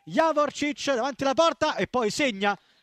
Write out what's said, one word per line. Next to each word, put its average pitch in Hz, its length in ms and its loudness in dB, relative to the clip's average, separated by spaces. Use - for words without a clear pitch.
Javorcic 285 920 0
davanti 254 280 -4
alla 269 100 2
porta 302 440 2
e 190 100 -2
poi 233 240 0
segna 202 480 0